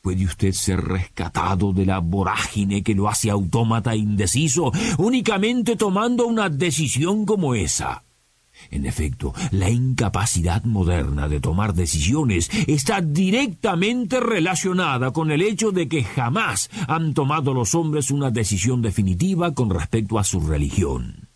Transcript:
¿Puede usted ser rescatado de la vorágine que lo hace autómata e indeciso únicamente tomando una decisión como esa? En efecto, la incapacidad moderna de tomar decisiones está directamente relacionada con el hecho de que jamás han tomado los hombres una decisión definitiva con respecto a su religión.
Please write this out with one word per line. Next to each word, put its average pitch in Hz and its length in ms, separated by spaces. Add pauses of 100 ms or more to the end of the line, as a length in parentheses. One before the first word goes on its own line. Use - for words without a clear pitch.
¿Puede 92 220
usted 95 260
ser 92 300
rescatado 90 920
de 92 140
la 92 140
vorágine 98 840
que 107 100
lo 101 160
hace 104 220
autómata 113 640
e 110 40
indeciso 120 760 (260)
únicamente 220 760
tomando 226 500
una 220 220
decisión 160 760
como 185 300
esa? 78 480 (680)
En 71 120
efecto, 65 480 (200)
la 98 180
incapacidad 113 920
moderna 82 640
de 76 100
tomar 95 340
decisiones 90 800 (160)
está 151 340
directamente 196 1160
relacionada 180 920
con 156 180
el 147 100
hecho 214 300
de 180 160
que 139 160
jamás 127 680 (200)
han 160 260
tomado 143 400
los 123 220
hombres 151 340
una 139 220
decisión 110 500
definitiva 131 720
con 117 160
respecto 101 480
a 98 60
su 90 160
religión. 73 960